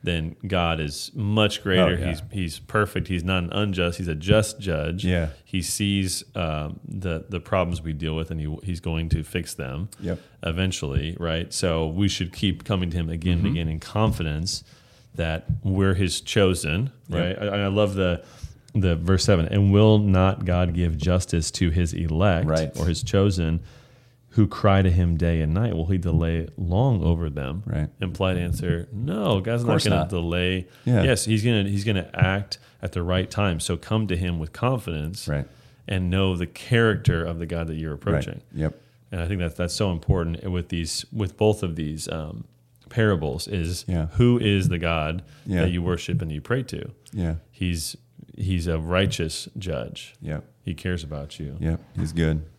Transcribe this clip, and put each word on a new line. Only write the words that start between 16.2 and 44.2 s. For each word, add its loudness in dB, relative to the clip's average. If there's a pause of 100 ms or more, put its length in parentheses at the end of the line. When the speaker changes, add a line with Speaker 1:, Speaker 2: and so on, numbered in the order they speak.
Speaker 1:
chosen, 2 (180)
Speaker 2:
Yep. -2
Speaker 1:
right? -4
I, -2
I 0
love 2
the, 0 (500)
the 4
verse 4
seven, 6
"And 4
will 8
not 4
God 2
give 2
justice 0
to 2
his 2
elect 2
Speaker 2:
Right. 0
Speaker 1:
or 0
his 0
chosen?" 2 (760)
who 8
cry 4
to 6
him 4
day 2
and 0
night, 0
will -2
he 2
delay 0
long 2
over 2
them? -6
Speaker 2:
Right. -2 (100)
Speaker 1:
Implied 0
answer, -2
no, -2
God's -2
Speaker 2:
Of -2
Speaker 1:
not 2
Speaker 2:
course 0
Speaker 1:
gonna 4
Speaker 2:
not. 0
Speaker 1:
delay. -2 (180)
Speaker 2:
Yeah. 4
Speaker 1:
Yes, 2
he's 2
gonna, 4
he's 0
gonna 0
act 0 (240)
at -6
the -4
right 0
time. 0
So -2
come -2
to 0
him -2
with -6
confidence -4
Speaker 2:
Right. 0 (420)
Speaker 1:
and -2
know 2
the -2
character 2
of -4
the -4
God -4
that -6
you're -6
Speaker 2:
Right. -8
Speaker 1:
approaching. -2 (140)
Speaker 2:
Yep. -2 (300)
Speaker 1:
And -6
I -2
think -2
that -2
that's -2
so 0
important 0
with -4
these, -4
with -4
both 4
of -4
these, -6
um, -8 (440)
parables 0
is -4
Speaker 2:
Yeah. 0
Speaker 1:
who 4